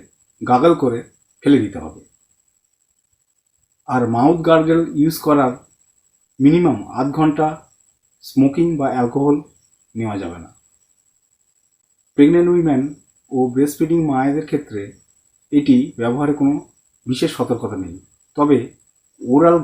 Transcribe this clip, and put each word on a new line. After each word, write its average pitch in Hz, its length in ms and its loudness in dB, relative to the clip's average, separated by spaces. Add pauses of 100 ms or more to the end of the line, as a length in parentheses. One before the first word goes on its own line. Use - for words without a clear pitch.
(420)
গাগল 139 340 2
করে 120 240 -2 (440)
ফেলে 139 160 4
দিতে 95 200 -6
হবে। 78 220 -16 (1900)
আর 123 220 -2
মাউথ 139 380 2
গার্গল 160 340 2 (140)
ইউজ 156 240 0
করার 143 340 0 (840)
মিনিমাম 147 380 4 (220)
আধ 135 120 -2
ঘন্টা 156 360 0 (760)
স্মোকিং 139 440 0 (100)
বা 139 140 -2
অ্যালকোহল 135 460 0 (580)
নেওয়া 110 220 -6
যাবে 85 220 -10
না। 82 100 -20 (1700)
প্রেগন্যান্ট 170 360 4
উইমেন 160 300 2 (500)
ও 131 60 -4 (140)
ব্রেস্টফিডিং 147 480 0 (100)
মায়েদের 143 360 -2
ক্ষেত্রে 113 360 -8 (720)
এটি 139 240 4 (220)
ব্যবহারে 135 360 -2
কোনো 143 200 0 (520)
বিশেষ 127 320 -4
সতর্কতা 117 400 -6
নেই, 90 180 -10 (420)
তবে 147 200 2 (640)
ওরাল 165 420 4